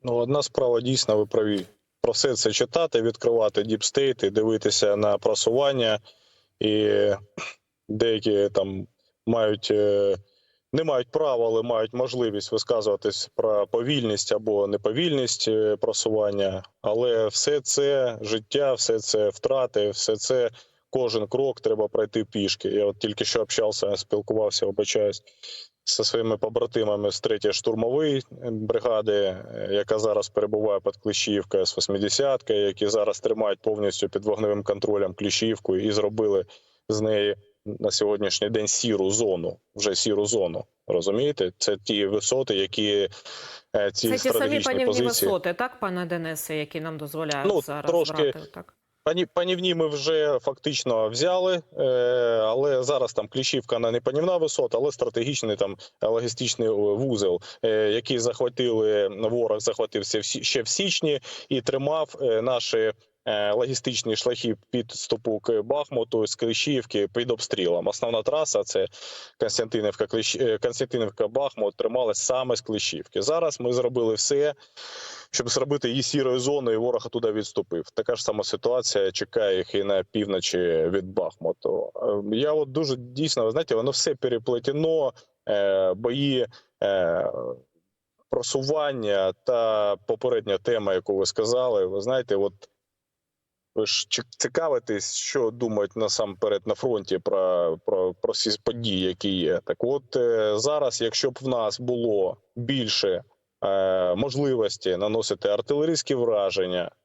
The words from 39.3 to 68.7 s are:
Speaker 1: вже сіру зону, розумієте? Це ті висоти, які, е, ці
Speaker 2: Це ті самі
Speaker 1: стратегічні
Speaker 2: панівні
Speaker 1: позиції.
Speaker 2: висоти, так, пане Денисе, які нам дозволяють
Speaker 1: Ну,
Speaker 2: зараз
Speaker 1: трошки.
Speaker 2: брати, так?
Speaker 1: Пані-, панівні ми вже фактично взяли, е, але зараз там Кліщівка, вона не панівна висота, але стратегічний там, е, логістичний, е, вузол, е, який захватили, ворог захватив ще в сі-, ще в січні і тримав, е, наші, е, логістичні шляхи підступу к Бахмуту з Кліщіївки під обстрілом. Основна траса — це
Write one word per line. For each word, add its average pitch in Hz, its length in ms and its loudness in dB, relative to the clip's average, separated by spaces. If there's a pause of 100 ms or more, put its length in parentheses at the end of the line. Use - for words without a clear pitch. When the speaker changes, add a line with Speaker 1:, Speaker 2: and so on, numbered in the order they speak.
Speaker 1:
вже 101 200 0
сіру 104 300 2
зону, 98 400 -2 (220)
розумієте? 98 720 0
Це 101 200 0
ті 104 280 0
висоти, 107 500 0
які, 101 540 0 (680)
е, 101 160 2
ці - 160 -2
Speaker 2:
Це 226 60 2
ті 254 60 -2
самі 262 140 0
Speaker 1:
стратегічні - 400 0
Speaker 2:
панівні 254 120 0
Speaker 1:
позиції. 247 220 2 (240)
Speaker 2:
висоти, 175 220 -2
так, 247 260 -6
пане 180 260 -4
Денисе, 160 520 -6
які 151 240 -6
нам 160 160 -8
дозволяють 147 560 -2
Speaker 1:
Ну, 156 80 2
Speaker 2:
зараз 147 300 -4
Speaker 1:
трошки. 156 320 2
Speaker 2:
брати, 143 160 0 (140)
так? - 200 -18 (300)
Speaker 1:
Пані-, 170 220 0
панівні 180 500 0
ми 160 120 2
вже 147 540 0
фактично 127 680 0
взяли, 180 520 0 (160)
е, - 60 0 (600)
але 127 400 2
зараз 127 300 0
там 104 140 -2
Кліщівка, 131 480 -2
вона 117 160 0
не 120 100 0
панівна 160 360 0
висота, 147 400 0
але 139 140 2
стратегічний 117 640 -2
там, 98 220 -2 (260)
е, 107 40 2
логістичний, 117 600 -2
е, 110 40 2
вузол, 104 680 0 (240)
е, 107 260 2
який 120 280 -2
захватили, 113 880 0
ворог 110 520 -2
захватив 107 460 -2
ще - 140 -2
в 104 60 -4
сі-, - 180 -6
ще - 180 0
в 110 60 -6
січні 160 520 0 (300)
і 131 120 0
тримав, 147 600 -2
е, 113 200 2
наші, 113 520 0 (320)
е, 104 260 0
логістичні 120 640 -2
шляхи 120 400 -2 (160)
підступу 113 680 -4
к 113 220 0
Бахмуту 117 680 -2
з - 80 -6
Кліщіївки 113 720 -2
під 120 240 -2
обстрілом. 87 560 0
Основна 117 360 -2
траса — 147 420 0
це 95 220 0 (520)